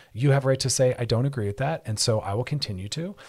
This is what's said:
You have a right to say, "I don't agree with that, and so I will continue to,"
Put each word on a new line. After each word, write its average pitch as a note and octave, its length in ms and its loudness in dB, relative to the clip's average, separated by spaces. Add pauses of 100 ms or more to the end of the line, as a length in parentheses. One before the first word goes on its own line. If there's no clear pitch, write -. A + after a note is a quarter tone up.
(160)
You C3+ 160 4
have C3+ 160 4
a - 20 0
right C3 120 4
to C3 100 0
say, B2+ 280 4
"I B2 60 -2
don't B2+ 220 2
agree C3 200 -2
with G2+ 120 -4
that, D3 260 -4
and G#2+ 140 -4
so A2 220 2
I G2 120 -4
will A2 100 -2
continue G#2+ 460 -6
to," F3 280 -8 (120)